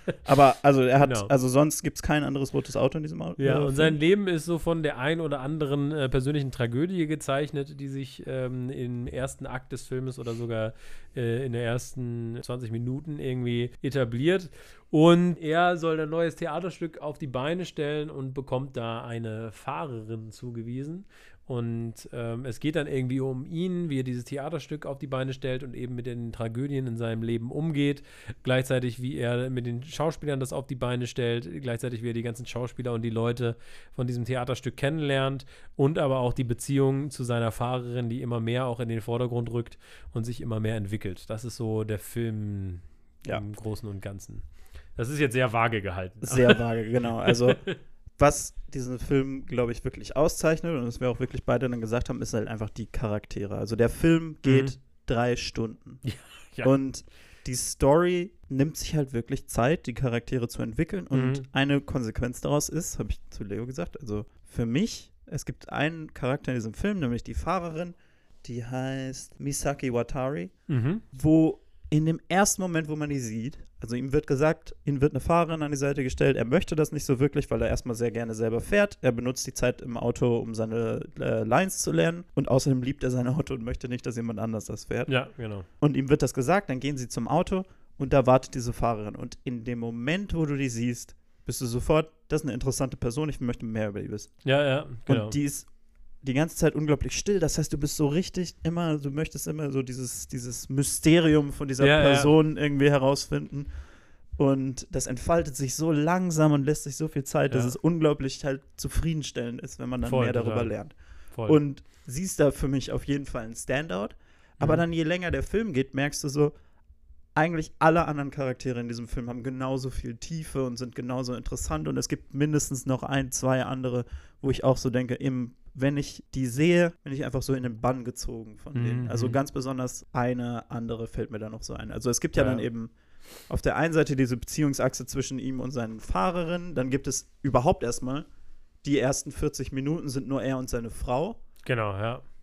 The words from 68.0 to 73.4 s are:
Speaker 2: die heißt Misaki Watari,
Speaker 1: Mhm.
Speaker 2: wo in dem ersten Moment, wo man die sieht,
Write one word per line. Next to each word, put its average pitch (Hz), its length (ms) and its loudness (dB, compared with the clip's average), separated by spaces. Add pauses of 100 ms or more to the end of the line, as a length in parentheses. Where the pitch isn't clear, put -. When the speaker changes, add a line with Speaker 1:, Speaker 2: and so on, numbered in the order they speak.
Speaker 2:
die 117 180 -8
heißt 131 720 -6
Misaki 139 540 -2
Watari, 139 560 -2 (180)
Speaker 1:
Mhm. 151 340 0 (100)
Speaker 2:
wo 160 500 4 (300)
in 156 140 4
dem 165 220 2
ersten 196 340 4
Moment, 165 280 0
wo 156 60 -4
man 151 140 -2
die 139 100 -2
sieht, 113 380 -4 (240)